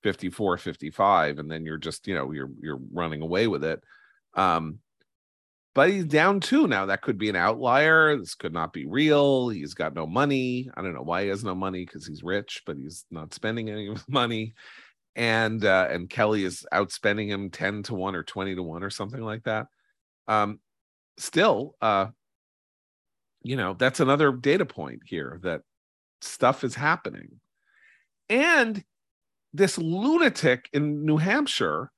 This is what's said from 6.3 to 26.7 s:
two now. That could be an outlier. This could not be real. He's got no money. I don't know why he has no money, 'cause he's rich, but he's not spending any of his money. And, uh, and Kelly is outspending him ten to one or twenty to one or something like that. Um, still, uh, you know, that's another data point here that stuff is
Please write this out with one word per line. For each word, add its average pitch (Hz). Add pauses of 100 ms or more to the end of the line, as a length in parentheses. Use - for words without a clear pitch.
two 269
now. 98
That 98
could 107
be 107
an 98
outlier. 135
This 90
could 80
not 82
be -
real. 139
He's 80
got 78
no 80
money. 127
I -
don't 90
know 64
why 85
he 101
has 98
no 95
money, 92
'cause 76
he's 76
rich, 98
but 76
he's 71
not 78
spending 110
any 104
of 107
his -
money. 117 (600)
And, 113
uh, 95
and 87
Kelly 107
is 87
outspending 101
him 98
ten 101
to 117
one 95
or 85
twenty 95
to 92
one 82
or 98
something 110
like 110
that. 110 (640)
Um, 104 (580)
still, 156
uh, 101 (1300)
you 131
know, 98
that's 127
another 143
data 143
point 67
here 78
that 87 (580)
stuff -
is 120